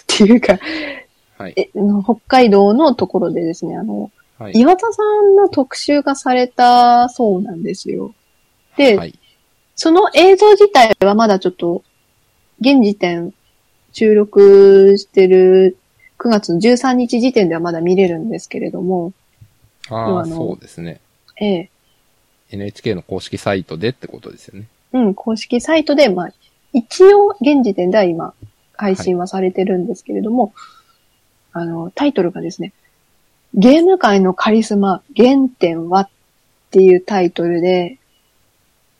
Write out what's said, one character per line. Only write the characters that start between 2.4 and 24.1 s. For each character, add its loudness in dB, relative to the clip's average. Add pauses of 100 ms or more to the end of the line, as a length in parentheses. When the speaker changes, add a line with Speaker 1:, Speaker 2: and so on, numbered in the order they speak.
Speaker 1:
道 4
の 0
と -6
こ -4
ろ -4
で -6
で -6
す -12
ね、 -12
あ -10
の、 -10 (280)
Speaker 2:
は -16
い。 -8
Speaker 1:
岩 4
田 -6
さ -8
ん 2
の 4
特 -6
集 -2
が -4
さ -6
れ -2
た 2
そ -2
う -6
な -10
ん -14
で -8
す -12
よ。 -12 (640)
で、 2
Speaker 2:
は -8
い。 -18 (560)
Speaker 1:
そ -2
の 2
映 6
像 6
自 6
体 4
は 2
ま 2
だ 0
ち -8
ょ -2
っ -4
と、 -8 (800)
現 2
時 -2
点、 -6 (580)
収 0
録 6
し -10
て 2
る 4 (420)
九 -6
月 -2
の -2
十 2
三 -4
日 -4
時 -2
点 0
で -6
は -6
ま -6
だ -8
見 0
れ 2
る -6
ん -10
で -8
す -18
け -12
れ -8
ど -12
も。 -6 (760)
Speaker 2:
あ -12
ー、 -6
Speaker 1:
要 -4
は -6
あ -12
の、 -12
Speaker 2:
そ -8
う -16
で -20
す -20
ね。 -16 (400)
Speaker 1:
え -6
え。 -6 (800)
Speaker 2:
エ -16
ヌ -10
エ -10
イ -12
チ -20
ケ -4
ー -6
の -10
公 -12
式 -14
サ -4
イ -6
ト -16
で -8
っ -6
て -20
こ -20